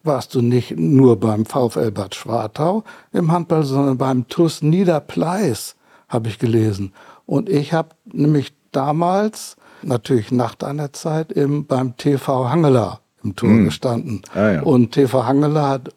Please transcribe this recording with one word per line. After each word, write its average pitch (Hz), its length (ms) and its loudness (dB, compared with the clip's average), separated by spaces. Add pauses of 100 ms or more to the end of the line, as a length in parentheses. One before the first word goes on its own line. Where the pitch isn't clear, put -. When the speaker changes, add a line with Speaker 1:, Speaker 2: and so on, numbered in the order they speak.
Speaker 1:
warst 143 320 -4
du 131 60 0
nicht 120 380 0
nur 135 420 6
beim 110 240 0
V 127 220 0
F 107 100 -2
L 113 140 0
Bad 98 240 -8
Schwartau 131 680 -4 (300)
im 175 180 0
Handball, 165 340 0
sondern 135 340 0
beim 131 280 0
tuss - 360 0
Niederpleis, 165 1120 0 (320)
hab 113 180 -4
ich 107 120 -8
gelesen. 110 560 0 (320)
Und 226 240 -2
ich 147 240 -2
hab 160 200 -2 (160)
nämlich 147 440 0 (160)
damals, 170 840 -2 (260)
natürlich 120 480 -2
nach 123 240 -2
deiner 143 380 -8
Zeit, 160 400 -6
im, 147 340 -2
beim 127 300 -2
T 143 200 0
V 131 320 -2
Hangela 131 520 2 (240)
im 107 120 -6
Tor 107 140 2
Speaker 2:
Hm. 110 140 6
Speaker 1:
gestanden. 113 580 -4 (120)
Speaker 2:
Ah, 104 160 2
ja. 147 120 0
Speaker 1:
Und 123 300 4
T 139 140 4
V 120 200 0
Hangela 147 420 2
hat 131 280 -4